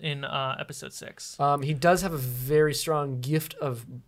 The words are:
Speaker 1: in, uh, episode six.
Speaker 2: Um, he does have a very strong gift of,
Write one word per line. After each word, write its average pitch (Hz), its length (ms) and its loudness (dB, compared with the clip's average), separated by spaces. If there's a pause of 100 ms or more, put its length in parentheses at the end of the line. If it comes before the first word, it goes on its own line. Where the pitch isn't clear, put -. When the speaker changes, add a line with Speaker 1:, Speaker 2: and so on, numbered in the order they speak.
Speaker 1:
in, 143 240 -4
uh, 135 340 -2
episode 143 340 -10
six. - 460 -14
Speaker 2:
Um, 143 240 4
he 151 120 0
does 170 280 6
have 185 100 -2
a 160 60 -4
very 131 560 2
strong 143 460 -2
gift 156 340 0
of, 120 320 -4 (220)